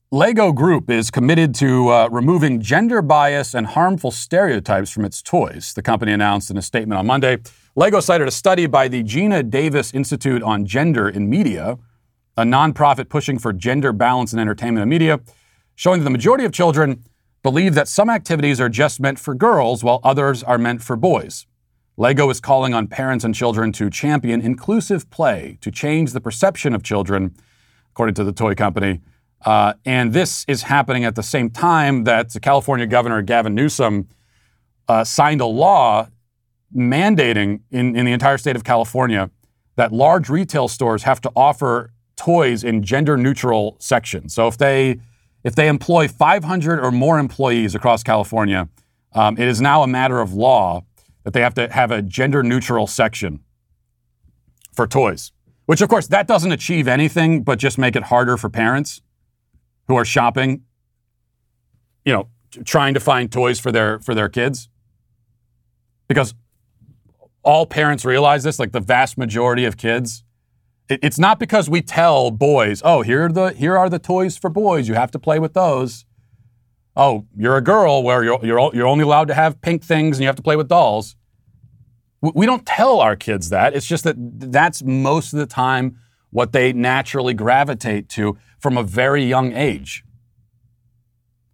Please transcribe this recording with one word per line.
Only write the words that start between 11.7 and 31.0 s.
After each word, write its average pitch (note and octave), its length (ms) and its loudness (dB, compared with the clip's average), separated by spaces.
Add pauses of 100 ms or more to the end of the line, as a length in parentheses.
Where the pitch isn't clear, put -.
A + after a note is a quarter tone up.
a A2+ 60 0
nonprofit C#3 680 2
pushing C#3 300 -4
for A2 140 -4
gender B2 400 -2
balance A#2 400 0
in A2+ 60 -4
entertainment A2 420 -2
and G#2+ 80 0
media, D#3+ 300 2 (560)
showing F3+ 240 0
that D3+ 60 -2
the C#3 40 0
majority G3 360 2
of F3+ 60 -2
children D3+ 520 0 (400)
believe D#3 320 2
that C#3+ 120 0
some A3 220 2
activities D3 500 -2
are B2 100 2
just C#3 300 0
meant C#3 200 -2
for D3 160 -8
girls B2+ 480 2
while A#2+ 200 2
others C3+ 400 0
are B2 140 0
meant A#2+ 240 -2
for B2+ 140 -6
boys. A#2+ 500 -2 (520)
Lego C3 320 2
is B2+ 120 -4
calling C3 320 0
on A2 140 -2
parents C3 360 -4
and A2+ 120 -2
children A2+ 360 -2
to G#2 180 -4
champion B2 520 -2
inclusive F3 680 -4
play G2+ 520 -4
to G#2 100 -8
change D3+ 400 -2
the A#2+ 80 -6
perception B2 540 -2
of F#2 100 -4
children, G2 520 -2 (560)
according A2 240 -2
to G#2+ 80 -2
the G2 100 -4
toy G#2+ 220 -2
company. G2 440 -2 (460)
Uh, G#2+ 280 2 (120)
and B2+ 260 0
this E3+ 360 -2
is C3+ 160 -4
happening C3 420 0